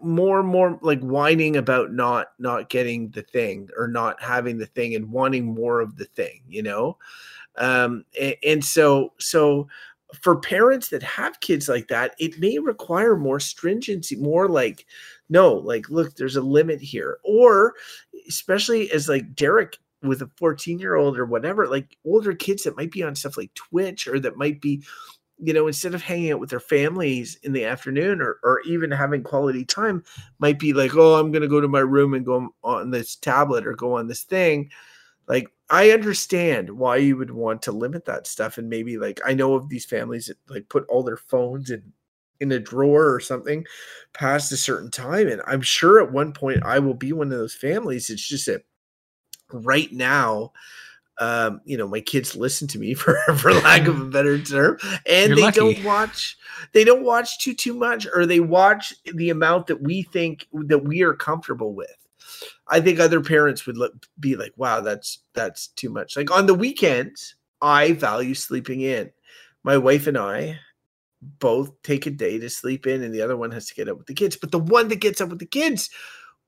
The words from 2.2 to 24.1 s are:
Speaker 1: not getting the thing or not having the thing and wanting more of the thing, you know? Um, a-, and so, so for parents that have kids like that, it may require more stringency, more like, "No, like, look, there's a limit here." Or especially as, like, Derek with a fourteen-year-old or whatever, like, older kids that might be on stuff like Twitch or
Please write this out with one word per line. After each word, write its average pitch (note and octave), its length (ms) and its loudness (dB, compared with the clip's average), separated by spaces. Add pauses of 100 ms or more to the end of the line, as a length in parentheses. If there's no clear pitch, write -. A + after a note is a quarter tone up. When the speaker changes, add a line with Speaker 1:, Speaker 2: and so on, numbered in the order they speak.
Speaker 1:
not B2 300 -6
getting A#2+ 400 -4
the G#2 120 -12
thing G2 460 -4 (100)
or A#2 80 -4
not A#2 340 -4
having B2 380 -4
the A2 80 -8
thing A#2 300 -6
and A2 160 -10
wanting C3 320 -2
more A#2 360 -2
of A2 160 -6
the G2+ 100 -12
thing, - 420 -10
you G#2 160 -10
know? A2 340 -4 (580)
Um, B2 480 0 (140)
a-, C#3 280 -4
and D3+ 180 2
so, C#3+ 540 4
so C#3+ 500 2 (520)
for F3 200 4
parents A#3+ 480 2
that C3+ 160 -6
have - 360 -8
kids C#3+ 280 -2
like B2 200 -2
that, A#2+ 300 -2
it D#3+ 220 -6
may A3 180 0
require A3 560 0
more C#3+ 240 0
stringency, F3+ 800 -6
more D#3 320 0
like, B2+ 380 -2 (420)
"No, E3+ 240 6
like, G#2+ 380 -4
look, D#3 260 -2
there's C3 200 -6
a C#3 40 2
limit D3 400 2
here." B2 440 -10
Or A3 500 6 (520)
especially G#3 640 -2
as, D3 160 -2
like, C3+ 280 -2
Derek F3+ 420 0 (260)
with C3+ 200 -2
a - 160 -12
fourteen-year-old D#3+ 800 0
or B2 80 -2
whatever, C#3+ 420 -2
like, C3+ 380 -6
older G#3 260 2
kids G3 300 -4
that D#3+ 160 -4
might E3 120 -6
be F#3 120 -8
on D3 140 -6
stuff - 200 -10
like D3 160 -10
Twitch F#3 560 -6
or C3+ 120 -2